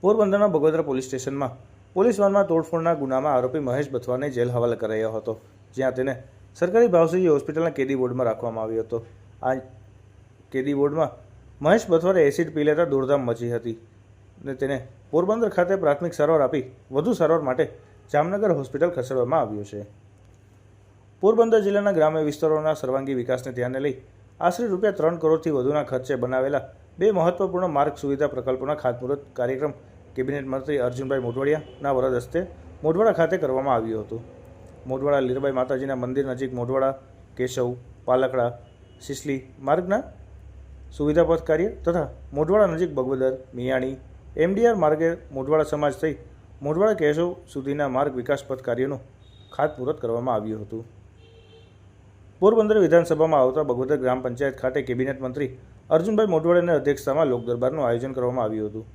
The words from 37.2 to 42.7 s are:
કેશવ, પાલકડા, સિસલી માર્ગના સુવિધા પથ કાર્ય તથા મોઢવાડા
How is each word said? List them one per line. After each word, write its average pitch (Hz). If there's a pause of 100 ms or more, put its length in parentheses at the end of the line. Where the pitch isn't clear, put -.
કેશવ, 123 (380)
પાલકડા, 127 (560)
સિસલી 135 (280)
માર્ગના 180 (960)
સુવિધા 151
પથ 160
કાર્ય 165 (160)
તથા 170 (300)
મોઢવાડા 180